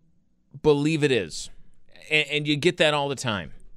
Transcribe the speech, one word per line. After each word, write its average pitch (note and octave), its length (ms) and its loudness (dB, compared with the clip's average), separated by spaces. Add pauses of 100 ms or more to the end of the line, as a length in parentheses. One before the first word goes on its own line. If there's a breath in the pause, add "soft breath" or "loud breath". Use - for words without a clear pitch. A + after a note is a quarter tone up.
(640)
believe D3 400 4
it D3 80 4
is. F#2+ 400 -2 (580)
And, D3+ 200 2
and D3 180 -2
you D3 80 2
get E3+ 220 2
that D3+ 180 4
all C#3+ 140 0
the C#3 80 -4
time. G2+ 360 -4 (240)